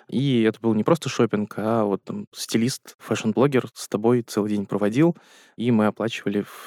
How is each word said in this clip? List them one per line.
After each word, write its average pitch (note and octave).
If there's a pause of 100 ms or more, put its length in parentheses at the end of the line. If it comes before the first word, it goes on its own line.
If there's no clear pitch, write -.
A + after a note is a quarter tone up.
И B2+
это A2
был A2+
не G#2+
просто C#3+
шопинг, G#2
а A2
вот G2
там G2+
стилист, -
фэшн-блогер A#2
с -
тобой A#2
целый G#2+
день G#2
проводил, A2+ (400)
и A#2+
мы G#2+
оплачивали G2+ (220)